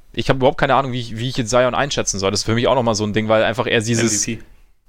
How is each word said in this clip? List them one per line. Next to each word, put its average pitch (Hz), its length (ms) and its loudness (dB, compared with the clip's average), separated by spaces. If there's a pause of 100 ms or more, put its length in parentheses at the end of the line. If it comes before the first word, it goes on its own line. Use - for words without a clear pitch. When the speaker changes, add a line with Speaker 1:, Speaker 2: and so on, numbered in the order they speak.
(140)
Speaker 1:
Ich - 160 -4
hab 135 80 2
überhaupt 135 200 2
keine 139 180 2
Ahnung, 135 180 0
wie 123 60 -4
ich, 113 180 -8
wie 120 120 -4
ich - 80 -4
jetzt 113 140 -2
Zion 123 240 2
einschätzen 123 420 -2
soll. 95 140 0
Das 101 100 -2
ist - 40 -6
für 113 100 0
mich 120 120 2
auch 127 80 4
nochmal 117 200 0
so 104 100 -2
ein 104 80 -4
Ding, 110 140 0
weil 110 160 4
einfach 113 240 0
er 117 140 2
dieses 113 460 0
Speaker 2:
M 117 100 -6
V - 40 -16
P. - 40 -20 (440)